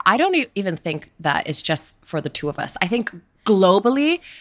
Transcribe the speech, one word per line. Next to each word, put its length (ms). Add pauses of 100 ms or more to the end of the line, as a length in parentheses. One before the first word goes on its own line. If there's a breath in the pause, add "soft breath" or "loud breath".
I 100
don't 180
e-, 200
even 220
think 340 (100)
that 280
it's 140
just 400
for 180
the 100
two 180
of 100
us. 240
I 60
think 240 (320)
globally 760 (200 loud breath)